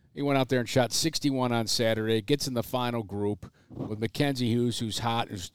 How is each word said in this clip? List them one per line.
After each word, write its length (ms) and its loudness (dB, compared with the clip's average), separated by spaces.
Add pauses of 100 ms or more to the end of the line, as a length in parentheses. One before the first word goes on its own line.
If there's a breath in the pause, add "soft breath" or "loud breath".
(140)
He 80 -8
went 160 2
out 120 2
there 100 2
and 80 -2
shot 240 4
sixty-one 600 0
on 160 2
Saturday, 540 2
gets 260 0
in 60 -4
the 100 0
final 400 -2
group 460 -4 (200)
with 300 -8
Mackenzie 500 0
Hughes, 300 2
who's 200 -4
hot, 300 0
who's, 260 -10